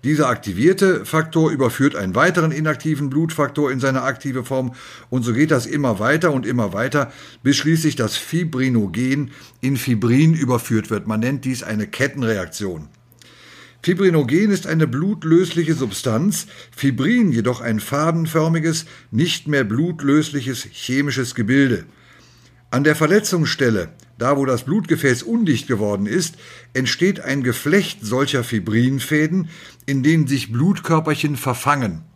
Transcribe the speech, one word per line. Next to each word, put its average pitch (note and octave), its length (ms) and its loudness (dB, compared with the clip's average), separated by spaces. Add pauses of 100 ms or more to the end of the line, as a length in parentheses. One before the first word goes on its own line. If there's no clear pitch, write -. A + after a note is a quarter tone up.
Dieser C#3+ 260 2
aktivierte C3+ 760 2
Faktor D#3+ 440 2
überführt C3 460 0
einen F#2+ 180 -4
weiteren D#3+ 380 2
inaktiven D3 580 -2
Blutfaktor D3 640 0
in C3+ 80 -2
seine C3 240 0
aktive C3 420 -4
Form C3 280 -4 (360)
und B2+ 140 0
so A#2 100 0
geht D3 160 2
das C3 160 2
immer C3+ 320 -2
weiter D3+ 340 2
und B2+ 140 -2
immer G#2 280 -2
weiter, B2+ 380 -2 (300)
bis C#3 160 2
schließlich D#3 380 2
das A2 200 -2
Fibrinogen B2+ 1160 -2 (300)
in C3+ 160 0
Fibrin B2 580 4
überführt A#2+ 560 0
wird. G2+ 160 -4
Man A2 140 -2
nennt B2+ 240 -2
dies B2+ 180 -4
eine G#2+ 240 -4
Kettenreaktion. G2+ 1000 -4 (920)
Fibrinogen F3 720 2
ist F#3+ 160 -2
eine D#3+ 200 2
blutlösliche E3 840 2
Substanz, B2+ 760 -2 (280)
Fibrin D#3 560 2
jedoch A#2 300 0
ein A2+ 180 -2
fadenförmiges, D#3+ 1080 0 (260)
nicht D3+ 360 -2
mehr C#3+ 160 2
blutlösliches C#3+ 1080 0
chemisches C3 640 -4
Gebilde. B2 500 2 (840)
An C3+ 140 0
der D3+ 140 4
Verletzungsstelle, D3+ 920 2 (280)
da C3 180 0
wo C#3 100 0
das B2 180 0
Blutgefäß C#3+ 600 0
undicht A3 440 0
geworden G#2 380 0
ist, D#3+ 300 -2 (380)
entsteht D3 480 0
ein C3+ 220 -4
Geflecht D#3 580 0
solcher B2+ 420 -2
Fibrinfäden, C3+ 1040 0 (380)
in C#3 180 0
denen D#3 240 4
sich A#2+ 240 -2
Blutkörperchen D#3 840 0
verfangen. B2 640 -2 (140)